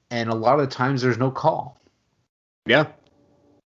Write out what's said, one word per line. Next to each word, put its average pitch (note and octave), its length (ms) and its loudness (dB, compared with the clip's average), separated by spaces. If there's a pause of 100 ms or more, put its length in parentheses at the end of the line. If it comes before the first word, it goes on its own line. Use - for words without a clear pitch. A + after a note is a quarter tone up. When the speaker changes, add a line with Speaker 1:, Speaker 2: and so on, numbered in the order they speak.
(120)
Speaker 1:
and A#2 180 -4
a A2+ 60 -2
lot A#2+ 240 2
of C3+ 100 0
the - 60 -14
times C3 260 -2
there's B2 160 0
no C3 140 0
call. - 480 -4 (880)
Speaker 2:
Yeah. D3 200 4 (800)